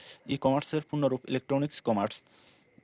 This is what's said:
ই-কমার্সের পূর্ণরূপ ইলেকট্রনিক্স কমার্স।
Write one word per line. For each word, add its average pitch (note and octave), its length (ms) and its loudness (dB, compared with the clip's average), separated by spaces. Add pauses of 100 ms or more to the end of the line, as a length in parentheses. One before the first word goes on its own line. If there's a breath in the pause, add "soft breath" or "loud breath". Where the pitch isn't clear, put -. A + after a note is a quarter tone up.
(280 loud breath)
ই-কমার্সের C#3 540 0
পূর্ণরূপ C#3 480 0
ইলেকট্রনিক্স C#3 520 -2
কমার্স। - 420 0 (600 loud breath)